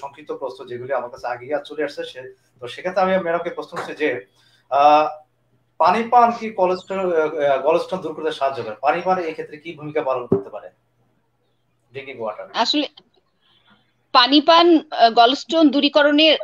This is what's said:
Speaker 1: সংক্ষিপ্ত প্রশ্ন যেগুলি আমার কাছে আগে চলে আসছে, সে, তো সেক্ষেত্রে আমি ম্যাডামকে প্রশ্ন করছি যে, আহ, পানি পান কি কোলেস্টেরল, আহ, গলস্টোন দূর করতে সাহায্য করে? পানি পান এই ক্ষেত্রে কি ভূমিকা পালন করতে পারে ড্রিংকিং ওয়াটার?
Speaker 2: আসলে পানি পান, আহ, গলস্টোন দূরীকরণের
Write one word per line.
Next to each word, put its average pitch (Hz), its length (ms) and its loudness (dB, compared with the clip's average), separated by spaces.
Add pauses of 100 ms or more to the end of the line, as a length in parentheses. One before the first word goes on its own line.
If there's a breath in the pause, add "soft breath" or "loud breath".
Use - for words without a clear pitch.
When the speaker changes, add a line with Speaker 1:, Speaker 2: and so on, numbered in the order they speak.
Speaker 1:
সংক্ষিপ্ত 151 320 -14
প্রশ্ন 135 340 -12
যেগুলি 123 260 -10
আমার 123 180 -6
কাছে 127 160 -14
আগে 123 380 -8
চলে 151 200 -8
আসছে, 165 200 -10
সে, 131 300 -16 (260)
তো 120 80 -14
সেক্ষেত্রে 185 340 -4
আমি 185 200 0
ম্যাডামকে 170 280 -4
প্রশ্ন 160 260 -12
করছি - 180 -10
যে, 127 320 -4 (440)
আহ, 147 380 4 (720)
পানি 196 240 4
পান 233 280 4
কি 220 200 -8
কোলেস্টেরল, 180 720 -2
আহ, 143 360 0
গলস্টোন 165 420 0
দূর 156 140 -10
করতে 156 180 -6
সাহায্য 135 300 -4
করে? 107 180 -10
পানি 160 240 0
পান 185 140 0
এই 165 140 -6
ক্ষেত্রে 151 240 -14
কি 165 160 -16
ভূমিকা 147 300 -6
পালন 127 240 -4
করতে - 240 -2
পারে 104 200 -16 (1200)
ড্রিংকিং 135 260 -16
ওয়াটার? 107 360 -10
Speaker 2:
আসলে 277 340 -2 (1200)
পানি 262 280 4
পান, 330 380 6 (120)
আহ, 233 200 4
গলস্টোন 269 580 2
দূরীকরণের 294 760 4